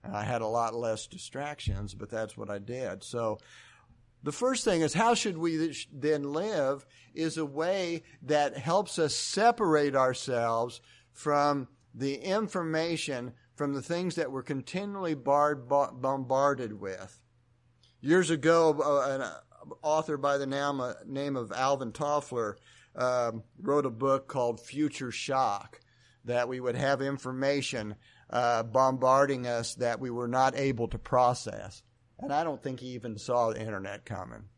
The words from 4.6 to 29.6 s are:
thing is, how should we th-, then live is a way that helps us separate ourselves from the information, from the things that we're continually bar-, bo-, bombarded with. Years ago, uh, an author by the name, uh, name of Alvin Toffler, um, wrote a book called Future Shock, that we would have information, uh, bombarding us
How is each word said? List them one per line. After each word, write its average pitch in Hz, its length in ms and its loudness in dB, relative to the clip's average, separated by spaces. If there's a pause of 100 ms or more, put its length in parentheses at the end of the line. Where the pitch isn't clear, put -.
thing 180 160 4
is, 156 140 2
how 226 200 4
should 208 240 -2
we 165 180 0
th-, 156 360 -2
then 143 400 0
live 151 540 -2 (280)
is 160 240 -2
a 160 60 -2
way 165 580 -2 (200)
that 147 340 2
helps 175 420 0
us 156 160 2
separate 175 800 4
ourselves 120 840 0 (320)
from 143 560 0 (260)
the 139 200 -2
information, 160 1200 -2 (220)
from 143 180 -2
the 135 80 -4
things 175 320 -2
that 143 180 -2
we're 131 100 -6
continually 180 720 -4
bar-, 143 400 4
bo-, 135 380 2
bombarded 131 880 0
with. 95 400 -10 (800)
Years 160 300 4
ago, 160 520 6
uh, 139 340 2
an - 680 -10
author 156 340 0
by 143 220 2
the 139 80 0
name, 139 340 0
uh, 123 140 -4 (100)
name 139 320 -4
of 117 160 -4
Alvin 131 400 0
Toffler, 139 640 -2 (420)
um, 120 460 0 (180)
wrote 139 240 2
a 131 60 0
book 135 380 0
called 120 320 0
Future 139 500 -4
Shock, 117 680 -2 (460)
that 120 240 0
we 127 120 -6
would 123 160 0
have 135 260 2
information, 131 960 -2 (340)
uh, 120 320 2
bombarding 131 840 4
us 117 280 -2